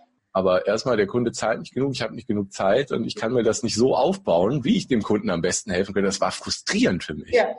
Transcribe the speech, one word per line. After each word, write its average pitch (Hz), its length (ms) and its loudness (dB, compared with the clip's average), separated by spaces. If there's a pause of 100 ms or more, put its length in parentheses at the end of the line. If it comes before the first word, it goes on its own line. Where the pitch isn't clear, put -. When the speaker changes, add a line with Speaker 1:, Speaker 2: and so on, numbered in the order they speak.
(320)
Speaker 1:
aber 92 340 2
erstmal 110 320 0
der 101 100 2
Kunde 120 260 -2
zahlt - 260 -2
nicht - 160 -16
genug, 135 180 0
ich 123 80 -6
habe 110 140 -6
nicht - 120 -10
genug 104 240 -2
Zeit 110 400 0
und 117 140 -2
ich - 100 -8
kann 117 180 -4
mir 120 100 2
das 110 180 2
nicht 104 140 -4
so 123 200 4
aufbauen, 123 680 2
wie 196 140 2
ich - 100 -4
dem 110 160 2
Kunden 107 260 0
am 85 120 0
besten 90 300 -2
helfen 95 220 0
könnte. 98 140 2
Das 95 140 -2
war 95 100 0
frustrierend 151 720 -2
für 78 100 -10
mich. 76 180 -10
Speaker 2:
Ja, - 280 4